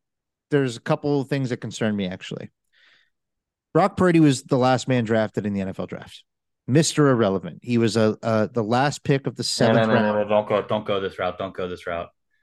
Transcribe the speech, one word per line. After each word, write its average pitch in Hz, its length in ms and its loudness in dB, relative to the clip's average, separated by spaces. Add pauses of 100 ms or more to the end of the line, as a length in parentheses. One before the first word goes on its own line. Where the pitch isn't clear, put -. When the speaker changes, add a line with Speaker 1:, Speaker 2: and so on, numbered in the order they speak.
(520)
Speaker 1:
there's 131 260 0
a - 20 -18
couple 143 420 -2
of 123 60 -8
things 135 220 -4
that 120 80 -4
concern 107 380 -4
me, 101 100 -4
actually. - 460 -12 (1200)
Brock 190 240 2
Purdy 175 220 4
was 143 240 4
the 135 160 0
last 127 280 2
man 123 180 0
drafted 107 420 0
in 104 60 -2
the 98 80 -2
N 95 80 -6
F 95 100 -10
L 87 80 -8
draft. - 360 -16 (440)
Mister 147 420 4
Irrelevant. 98 540 0
He 117 160 0
was 113 180 2
a, 110 240 4
a, 110 260 0
the 117 160 -4
last 123 400 -2
pick 139 220 0
of 117 100 -6
the - 60 -8
Speaker 2:
No, 110 40 -6
Speaker 1:
seventh 113 420 2
Speaker 2:
no, 113 80 2
no, 113 60 2
no, 107 120 0
Speaker 1:
round 104 160 -2
Speaker 2:
no, 104 60 2
don't 107 120 0
go, 101 140 0
don't 107 240 -4
go 101 140 -2
this 95 180 -6
route. 90 220 -4
Don't 95 160 -8
go 92 120 -6
this 90 200 -12
route. 85 220 -8 (340)